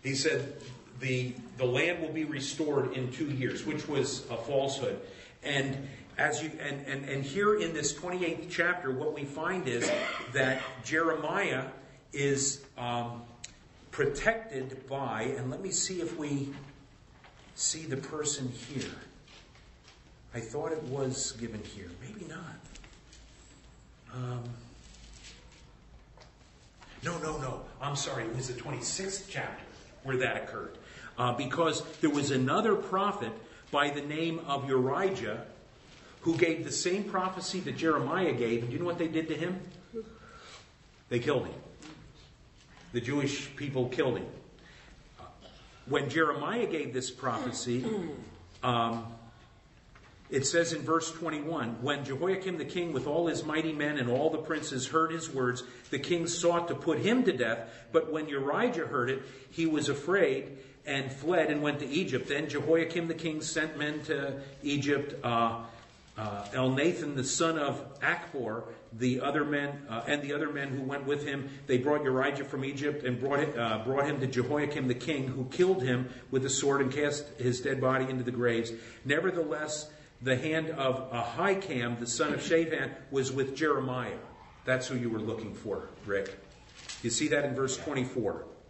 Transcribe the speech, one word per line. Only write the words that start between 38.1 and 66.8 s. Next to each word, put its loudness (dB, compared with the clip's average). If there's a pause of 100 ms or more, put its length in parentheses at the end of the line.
gave. 2
And -4
do -6
you -2
know 0
what 0
they 0
did 0
to -2
him? -4 (1500)
They 2
killed 2
him. -8 (1400)
The 0
Jewish 0
people 0
killed 2
him. -6 (1600)
When 2
Jeremiah 4
gave -2
this -2
prophecy, -2 (800)
um, 2 (1200)
it 2
says 4
in -4
verse 2
twenty-one, -4
"When 0
Jehoiakim 0
the -4
king -2
with 0
all 4
his 0
mighty 0
men 0
and 0
all 4
the 0
princes -2
heard 4
his -6
words, 0 (280)
the 0
king 2
sought 2
to 0
put 2
him 4
to 6
death. 0 (220)
But 4
when -2
Urijah 2
heard 2
it, -2 (280)
he 2
was 4
afraid 2 (300)
and -2
fled 2
and 2
went 2
to -4
Egypt. 0
Then 2
Jehoiakim 2
the -2
king -2
sent -2
men -2
to -2 (240)
Egypt. 0
Uh, 2 (560)
uh, -4
Elnathan, 2